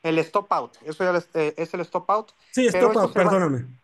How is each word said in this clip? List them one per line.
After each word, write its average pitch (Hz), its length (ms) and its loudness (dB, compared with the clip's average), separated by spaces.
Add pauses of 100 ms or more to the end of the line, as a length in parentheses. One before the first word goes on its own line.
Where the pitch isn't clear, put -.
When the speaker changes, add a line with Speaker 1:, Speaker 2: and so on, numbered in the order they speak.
Speaker 1:
El 165 160 0
stop 196 320 -2
out, 139 220 -2 (100)
eso 151 200 -6
ya 180 100 2
les-, 170 220 -2
eh, 156 220 0
es 165 160 -6
el 180 80 -6
stop 170 280 -6
out, 214 220 -2 (200)
Speaker 2:
Sí, 247 200 2
Speaker 1:
pero 185 160 4
Speaker 2:
stop 220 40 4
Speaker 1:
esto 214 100 2
Speaker 2:
out, 180 120 0
Speaker 1:
se 196 60 0
va 185 60 4
Speaker 2:
perdóname. 175 340 2 (240)